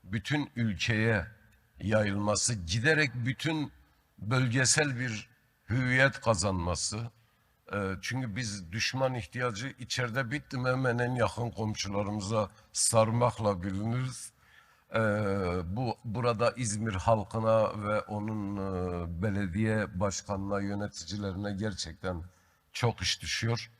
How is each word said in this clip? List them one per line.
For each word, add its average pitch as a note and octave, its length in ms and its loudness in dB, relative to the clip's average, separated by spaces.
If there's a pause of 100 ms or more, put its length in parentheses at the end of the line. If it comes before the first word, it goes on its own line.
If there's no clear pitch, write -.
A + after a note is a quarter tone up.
bütün A#2+ 520 -4
ülkeye A2 680 2 (540)
yayılması, G#2 720 2
giderek A#2 600 2
bütün C3+ 580 -2 (460)
bölgesel B2+ 800 2
bir A2 280 -6 (420)
hüviyet B2+ 500 4
kazanması. G2 920 0 (640)
E, G2 200 -2 (100)
çünkü A#2+ 340 -4
biz G2+ 360 -8
düşman B2+ 420 0
ihtiyacı B2 640 -4
içeride A#2 520 -2
bitti C#3+ 280 -6
mi B2+ 100 0
hemen B2+ 300 2
en B2 160 0
yakın A#2 360 0
komşularımıza G#2 1000 -2 (220)
sarmakla A2 920 4
biliniriz. A2+ 680 -4 (640)
E, A2+ 40 4 (800)
bu, B2 280 -2
burada A#2 520 2
İzmir G#2+ 380 -2
halkına A2 960 4
ve G#2+ 120 2
onun, G#2 560 -4
e, F2+ 680 -2
belediye G2+ 760 0
başkanına, G2+ 600 -2
yöneticilerine G2+ 920 -4
gerçekten F#2 720 -4 (500)
çok - 280 0
iş - 220 -2
düşüyor. - 580 -2